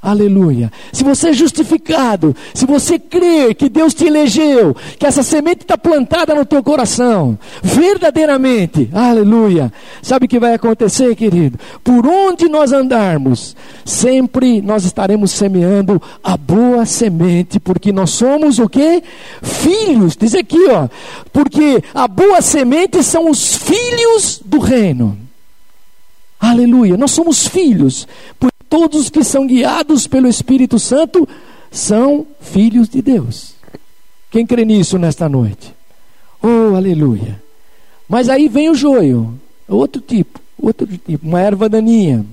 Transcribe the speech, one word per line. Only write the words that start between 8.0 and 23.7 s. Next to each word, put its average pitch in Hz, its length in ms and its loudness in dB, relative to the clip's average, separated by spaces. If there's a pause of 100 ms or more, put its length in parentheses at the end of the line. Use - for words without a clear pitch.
aleluia, 208 800 2 (300)
sabe 254 240 0
o - 20 -4
que 247 120 0
vai 233 160 2
acontecer, 226 600 0
querido? 170 440 0 (240)
Por 240 240 2
onde 359 420 2
nós 302 240 0
andarmos, 196 840 0 (300)
sempre 254 760 0
nós 202 260 -2
estaremos 196 440 -2
semeando 196 720 0 (220)
a 190 120 -2
boa 226 480 0
semente, 180 760 -2
porque 185 320 -2
nós 190 180 0
somos 277 480 0
o 233 100 2
quê? 330 360 0 (400)
Filhos. 294 760 0
Diz 226 160 0
aqui, 349 380 2
ó, 156 160 0 (440)
porque 277 520 0 (100)
a 247 140 -2
boa 349 340 2
semente 311 640 0
são 330 260 0
os - 260 -2
filhos 466 880 0